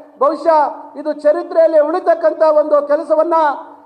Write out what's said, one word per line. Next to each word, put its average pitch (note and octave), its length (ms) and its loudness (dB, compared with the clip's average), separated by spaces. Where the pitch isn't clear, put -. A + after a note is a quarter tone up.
ಬಹುಶಃ D#4 420 0
ಇದು D4+ 160 -6
ಚರಿತ್ರೆಯಲ್ಲಿ D#4+ 680 0
ಉಳಿತಕ್ಕಂಥ E4 640 0
ಒಂದು D4 440 2
ಕೆಲಸವನ್ನ D#4 480 0